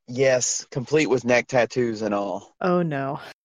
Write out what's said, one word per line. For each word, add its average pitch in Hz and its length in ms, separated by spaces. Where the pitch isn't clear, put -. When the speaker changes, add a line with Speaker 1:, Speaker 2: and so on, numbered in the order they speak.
Speaker 1:
Yes, 127 640
complete 147 360
with 123 180
neck 120 220
tattoos 117 560
and 104 120
all. 101 460
Speaker 2:
Oh, 180 220
no. 143 380